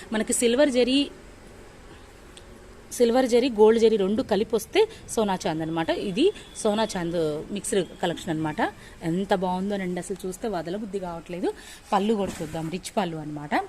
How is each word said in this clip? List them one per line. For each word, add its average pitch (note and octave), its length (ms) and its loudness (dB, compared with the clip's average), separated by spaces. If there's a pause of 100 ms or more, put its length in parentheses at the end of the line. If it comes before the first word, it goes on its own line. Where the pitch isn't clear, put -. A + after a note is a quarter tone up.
(140)
మనకి A3 200 -2
సిల్వర్ B3 360 4
జరీ, B3+ 400 2 (1800)
సిల్వర్ A#3+ 340 4
జరీ, A#3+ 240 4
గోల్డ్ A3 320 6
జరీ A3 160 6
రెండు G3 240 2
కలిపి A3 340 0
వస్తే G4 320 2 (220)
సోనా G3+ 280 0 (100)
చాంద్ D#3+ 140 -2
అనమాట. E3 280 -2
ఇది D4 440 0 (300)
సోనా G#3+ 240 2 (100)
చాంద్ E3 560 -2
మిక్స్డ్ G3 340 -2 (140)
కలెక్షన్ F3 280 -2
అనమాట. D#3 440 -2 (300)
ఎంత F3+ 300 0
బాగుందోనండి F#3 680 -2
అసలు F#3 280 -8
చూస్తే F#3 200 -8
వదలబుద్ధి F#3+ 520 -6
కావట్లేదు. F3 540 -6 (400)
పళ్ళు G#3 200 2
కూడా G3 180 0 (100)
చూద్దాం, D#3+ 280 -6
రిచ్ F3 280 -6
పళ్ళు E3+ 200 -2
అనమాట, D3+ 360 -8 (160)